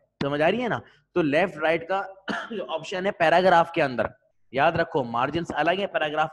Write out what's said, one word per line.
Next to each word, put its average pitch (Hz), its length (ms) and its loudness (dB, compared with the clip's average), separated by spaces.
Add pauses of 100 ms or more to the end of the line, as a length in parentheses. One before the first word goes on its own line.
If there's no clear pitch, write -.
(240)
समझ 143 180 -2
आ 156 60 4
रही 220 140 0
है 240 80 -4
ना। 123 120 -2 (340)
तो 175 80 4
left 151 400 0
right 160 200 0
का 190 180 -4 (280)
<clears throat> - 220 -8
जो 202 140 -8
option 165 400 -8
है 208 140 0
paragraph 170 560 6
के 165 60 0
अंदर, 120 320 0 (400)
याद 151 240 2
रखो 160 280 -2
margins 139 480 -2
अलग 165 260 0
है, 196 80 -2
paragraph 156 460 -2